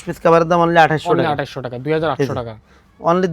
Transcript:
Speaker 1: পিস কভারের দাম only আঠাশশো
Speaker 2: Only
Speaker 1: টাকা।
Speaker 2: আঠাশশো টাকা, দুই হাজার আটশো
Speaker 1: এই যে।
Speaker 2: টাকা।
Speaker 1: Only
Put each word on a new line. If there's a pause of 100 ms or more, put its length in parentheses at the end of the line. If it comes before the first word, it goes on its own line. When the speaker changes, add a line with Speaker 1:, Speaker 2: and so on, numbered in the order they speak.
Speaker 1:
পিস
কভারের
দাম
only
আঠাশশো
Speaker 2:
Only
Speaker 1:
টাকা।
Speaker 2:
আঠাশশো
টাকা, (100)
দুই
হাজার
আটশো
Speaker 1:
এই
যে।
Speaker 2:
টাকা। (560)
Speaker 1:
Only